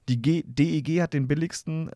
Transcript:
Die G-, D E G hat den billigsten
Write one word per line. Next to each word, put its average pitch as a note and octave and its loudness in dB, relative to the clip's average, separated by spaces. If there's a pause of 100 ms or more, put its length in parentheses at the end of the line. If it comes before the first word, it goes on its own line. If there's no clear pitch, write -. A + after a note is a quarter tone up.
Die B2 2
G-, D#3 2
D D3 2
E D3 0
G D#3+ 0
hat E3 -2
den C#3 0
billigsten D#3+ -4